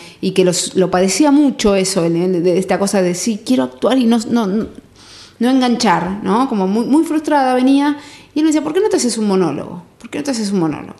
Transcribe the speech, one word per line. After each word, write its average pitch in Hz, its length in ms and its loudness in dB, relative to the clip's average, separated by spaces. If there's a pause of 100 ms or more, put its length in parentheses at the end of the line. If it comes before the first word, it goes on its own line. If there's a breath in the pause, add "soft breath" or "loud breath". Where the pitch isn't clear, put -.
(220 loud breath)
y 185 100 -2
que 185 140 2
los, - 300 -2
lo 180 160 2
padecía 190 400 2
mucho 269 440 2
eso, 190 300 0
el, 170 100 0
el, 175 280 0
de 180 160 2
esta 190 180 -2
cosa 196 240 0
de, 175 140 0
sí, 214 280 -4
quiero 254 200 0
actuar 247 340 -2
y 254 80 2
no, 226 140 2 (100)
no, 233 180 0
no, 202 200 -2 (720 loud breath)
no 233 100 2
enganchar, 214 720 0
¿no? 226 260 0
Como 196 180 -2
muy, 220 180 0
muy 294 180 2
frustrada 302 520 0
venía, 277 420 2 (360 loud breath)
y 294 60 -4
él 311 60 2
me 320 40 4
decía, 294 140 2
"¿Por 302 100 -6
qué 370 60 0
no 427 100 2
te 392 80 2
haces 247 200 -2
un 214 100 -2
monólogo? 180 560 -2 (160)
¿Por - 120 -20
qué 294 80 -8
no 294 40 -6
te 277 80 -4
haces 214 200 -4
un 202 80 0
monólogo? 156 400 -4